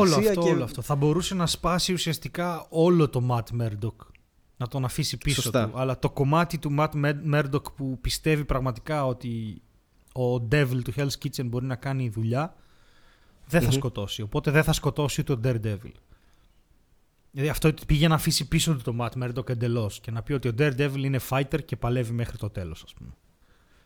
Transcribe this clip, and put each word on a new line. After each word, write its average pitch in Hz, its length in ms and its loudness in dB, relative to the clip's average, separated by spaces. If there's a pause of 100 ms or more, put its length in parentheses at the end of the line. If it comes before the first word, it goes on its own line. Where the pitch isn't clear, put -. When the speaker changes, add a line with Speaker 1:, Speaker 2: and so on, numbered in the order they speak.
Speaker 1:
εκκλησία 190 260 6
Speaker 2:
αυτό, 185 120 0
Speaker 1:
και 170 60 4
Speaker 2:
όλο 143 160 2
αυτό. 117 180 -8
Θα 147 120 -2
μπορούσε 151 400 2
να 175 120 0
σπάσει 175 460 0
ουσιαστικά 170 760 -4
όλο 165 380 6
το 123 220 -2
Matt 120 320 -2
Murdock, 107 440 -6 (500)
να 120 120 -6
τον 135 160 -4
αφήσει 131 320 -4
πίσω 131 260 -2
Speaker 1:
Σωστά. 117 260 0
Speaker 2:
του. 113 100 -10
Αλλά 131 200 -2
το - 120 0
κομμάτι 156 480 2
του 147 200 -2
Matt 156 120 2 (140)
Mur-, 147 100 2 (200)
Murdock 143 420 0
που 131 240 -4
πιστεύει 147 440 0
πραγματικά 131 600 -2
ότι 117 560 -6 (520)
ο 123 200 2
Devil 127 500 2
του 120 120 -6
Hell's 143 280 -2
Kitchen 139 220 -4
μπορεί 123 200 -4
να 131 100 -4
κάνει 131 320 -4
δουλειά, 113 460 -2 (920)
δεν 165 140 4
θα 123 60 4
Speaker 1:
Μμμ. 113 80 4
Speaker 2:
σκοτώσει. 113 480 -2
Οπότε 143 280 -2
δεν 151 140 6
θα 156 80 2
σκοτώσει 147 480 0
ούτε 143 120 0
ο 120 120 -2
Daredevil. 113 480 -2 (1400)
Δηλαδή 135 160 0
αυτό 156 220 4 (140)
πήγε 156 220 6
να 160 60 6
αφήσει - 340 2
πίσω 165 260 2
του 123 80 -4
το 117 180 -4
Matt 120 220 -4
Murdock 123 280 -6
εντελώς 117 500 -2
και - 100 -12
να 113 120 -6
πει - 100 -4
ότι 127 160 0
ο 117 100 0
Daredevil 139 440 2
είναι 135 180 0 (100)
fighter 139 340 0
και - 120 -8
παλεύει 120 360 -2
μέχρι 117 240 -4
το 104 140 -6
τέλος, 82 340 -8
ας - 80 -20
πούμε. 58 180 -18 (760)